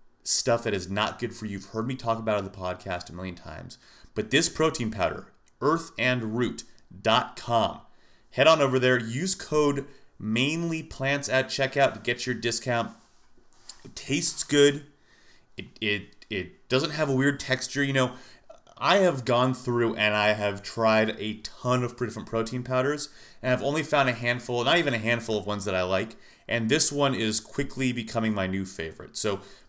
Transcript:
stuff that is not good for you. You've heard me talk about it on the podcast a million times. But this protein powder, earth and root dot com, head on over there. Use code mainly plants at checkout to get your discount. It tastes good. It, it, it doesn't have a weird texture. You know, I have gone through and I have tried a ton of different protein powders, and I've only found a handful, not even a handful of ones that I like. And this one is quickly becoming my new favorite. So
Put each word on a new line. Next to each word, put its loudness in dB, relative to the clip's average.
stuff 0
that 0
is -4
not -2
good -6
for -10
you. -6
You've -8
heard -6
me -4
talk -2
about 0
it 2
on -2
the -10
podcast -8
a -14
million -8
times. -14
But -4
this 4
protein -2
powder, -4
earth 0
and 0
root -2
dot 4
com, 0
head 4
on 8
over 2
there. 4
Use -2
code 0
mainly -2
plants -2
at 2
checkout 0
to -12
get -4
your -2
discount. -2
It -18
tastes -2
good. 6
It, -10
it, -2
it -8
doesn't 2
have 0
a 2
weird 2
texture. -2
You 0
know, 2
I 2
have 2
gone 4
through 0
and 2
I 4
have -2
tried 2
a -6
ton -2
of -6
different -6
protein -2
powders, -2
and 0
I've 0
only 0
found 2
a 2
handful, -2
not 4
even 2
a 0
handful 0
of -4
ones -4
that 0
I 2
like. 0
And 0
this 4
one 2
is 0
quickly -2
becoming -2
my 0
new -2
favorite. -12
So -2